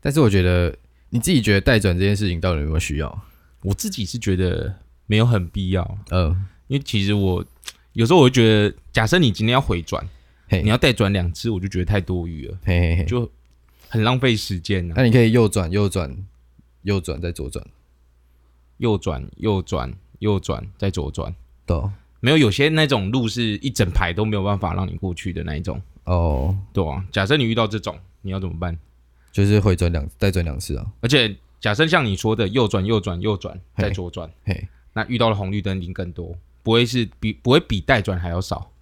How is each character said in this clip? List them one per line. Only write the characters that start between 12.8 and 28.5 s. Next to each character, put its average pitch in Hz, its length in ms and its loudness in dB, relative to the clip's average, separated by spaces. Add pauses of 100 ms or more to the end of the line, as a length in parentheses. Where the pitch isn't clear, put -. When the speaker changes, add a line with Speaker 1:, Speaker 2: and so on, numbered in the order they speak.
Speaker 1:
嘿。 85 80 0
Speaker 2:
就 120 260 -2 (560)
很 110 160 0
浪 123 160 2
费 123 160 2
时 98 240 -4
间 87 320 -2
啊。 - 60 -8
Speaker 1:
那 127 60 4
你 117 80 6
可 120 100 8
以 113 100 6
右 117 160 4
转， 90 240 -2
右 101 160 0
转， 80 280 -4 (680)
右 98 160 0
转， 80 220 -8
再 85 100 -6
左 71 180 -8
转。 - 160 -12 (1120)
Speaker 2:
右 110 200 0
转， 71 260 -6 (140)
右 98 240 0
转， 65 320 -6 (260)
右 101 200 0
转， - 240 -6 (140)
再 101 140 -2
左 71 180 -4
转。 - 240 -8 (320)
Speaker 1:
对。 85 120 0 (460)
Speaker 2:
没 117 60 2
有， 156 80 6
有 123 140 6
些 139 180 2
那 156 160 2
种 113 240 0
路 120 180 0
是 113 160 -4
一 107 260 -4
整 98 200 0
排 87 240 0
都 104 100 -2
没 107 120 -2
有 98 80 -2
办 101 140 0
法 90 180 -4
让 92 120 -4
你 85 60 -8
过 90 180 -6
去 87 220 -8
的 80 100 -6
那 78 120 -6
一 76 40 -6
种。 - 220 -6 (220)
Speaker 1:
哦。 85 520 0 (160)
Speaker 2:
对 90 160 0
啊， 76 240 -6
假 98 140 0
设 127 100 2
你 143 80 2
遇 113 120 0
到 113 120 0
这 104 120 -4
种， 87 180 -10 (240)
你 95 80 -10
要 95 100 -6
怎 92 80 -6
么 85 120 -8